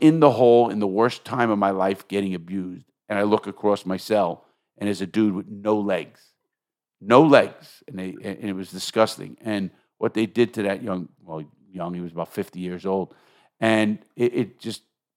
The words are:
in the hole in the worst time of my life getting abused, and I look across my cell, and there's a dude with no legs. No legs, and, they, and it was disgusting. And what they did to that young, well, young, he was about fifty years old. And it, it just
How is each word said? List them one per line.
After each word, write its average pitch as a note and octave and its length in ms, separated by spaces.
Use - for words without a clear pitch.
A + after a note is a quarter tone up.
in D#3+ 200
the D3 100
hole A#2+ 400
in G#2+ 100
the G#2 60
worst G#2+ 380
time A#2+ 260
of G#2 80
my G2 120
life F#2+ 380
getting G2 260
abused, F2+ 520
and G#2 100
I G2+ 60
look G#2+ 220
across G2+ 400
my F#2 120
cell, F#2 460
and G2+ 80
there's G2 160
a G2 40
dude G#2 280
with F#2+ 140
no G#2+ 300
legs. F#2+ 540
No A#2 220
legs, C3+ 640
and, F#2+ 100
they, F#2 120
and G2+ 260
it F#2+ 60
was F#2 160
disgusting. G2+ 720
And G2+ 280
what A2+ 160
they A2 120
did A#2 280
to A2 80
that G2 200
young, F#2 260
well, D#2+ 200
young, F2 240
he F2 60
was F2 120
about E2 200
fifty F#2 280
years F2+ 260
old. F#2+ 280
And G#2+ 380
it, A#2+ 180
it A2 260
just A2+ 220